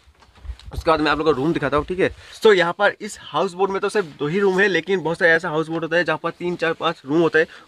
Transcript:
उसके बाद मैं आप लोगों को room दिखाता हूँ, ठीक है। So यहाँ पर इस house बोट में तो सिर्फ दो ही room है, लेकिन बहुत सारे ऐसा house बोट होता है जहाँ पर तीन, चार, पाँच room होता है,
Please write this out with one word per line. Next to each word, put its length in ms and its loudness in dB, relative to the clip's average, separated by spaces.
उसके 180 -2
बाद 100 2
मैं 100 2
आप 60 2
लोगों 160 2
को 40 -2
room 160 0
दिखाता 240 -2
हूँ, 80 0
ठीक 140 -6
है। 100 2
So 180 6
यहाँ 200 2
पर 280 0
इस 220 -12
house 300 -4
बोट 160 0
में 120 -4
तो 80 -2
सिर्फ 160 -2
दो 80 -2
ही 120 -2
room 200 2
है, 80 4
लेकिन 340 0
बहुत 180 -4
सारे 120 4
ऐसा 180 2
house 200 -2
बोट 140 -4
होता 140 -2
है 60 2
जहाँ 200 -2
पर 80 -4
तीन, 240 -6
चार, 200 -2
पाँच 300 -4
room 160 2
होता 180 2
है, 80 2